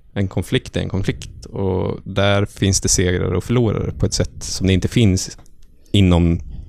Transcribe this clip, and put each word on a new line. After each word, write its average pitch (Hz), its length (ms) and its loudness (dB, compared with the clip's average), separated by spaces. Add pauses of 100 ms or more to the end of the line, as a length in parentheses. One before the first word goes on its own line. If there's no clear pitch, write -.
(120)
En 101 160 -2
konflikt - 480 -4
är 92 40 0
en 92 80 -4
konflikt. - 580 -6
Och 95 580 -4
där 101 420 0
finns - 340 0
det 98 80 -2
segrare 92 480 0
och 90 80 -2
förlorare 117 480 0
på - 140 -2
ett 90 80 -4
sätt - 280 -4
som - 240 -4
det 95 60 4
inte 92 160 2
finns 98 500 2 (540)
inom 85 480 4 (280)